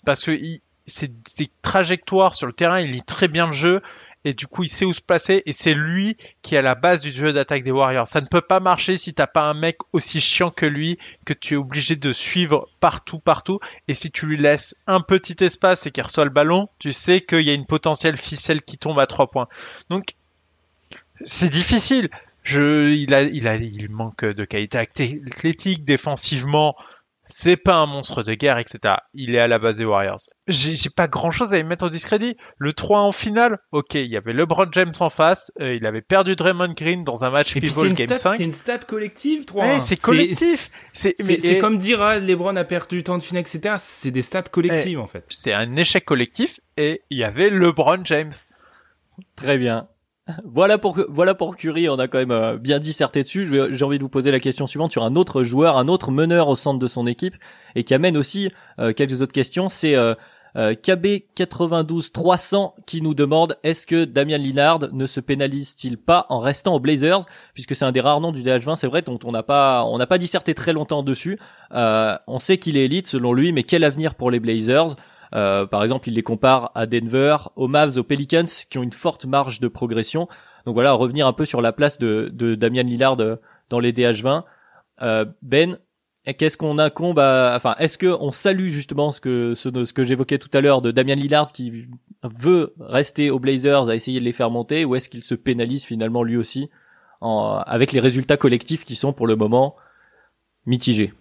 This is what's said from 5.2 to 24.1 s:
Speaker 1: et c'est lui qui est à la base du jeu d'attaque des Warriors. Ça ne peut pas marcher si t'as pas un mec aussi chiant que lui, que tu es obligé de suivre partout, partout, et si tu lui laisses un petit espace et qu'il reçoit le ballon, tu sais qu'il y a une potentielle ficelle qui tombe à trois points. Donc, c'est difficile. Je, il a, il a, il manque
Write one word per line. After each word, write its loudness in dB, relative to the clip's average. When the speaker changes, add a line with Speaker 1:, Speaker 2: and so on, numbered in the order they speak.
Speaker 1:
et -8
c'est 0
lui -2
qui -6
est 6
à 4
la 2
base 2
du -8
jeu -2
d'attaque -2
des -2
Warriors. 0
Ça -2
ne -10
peut 2
pas 2
marcher 0
si -6
t'as 0
pas 0
un 0
mec -2
aussi -2
chiant 0
que -4
lui, -2
que -2
tu -6
es 0
obligé -4
de -2
suivre 0
partout, 0
partout, 0
et -4
si -6
tu -6
lui -2
laisses 2
un 2
petit 0
espace 2
et -8
qu'il -6
reçoit 0
le 0
ballon, 4
tu -6
sais 2
qu'il 2
y 2
a 4
une -6
potentielle 0
ficelle -4
qui -16
tombe -2
à 4
trois 0
points. -4
Donc, -4
c'est 0
difficile. 2
Je, 4
il 2
a, 6
il -2
a, 0
il -8
manque -8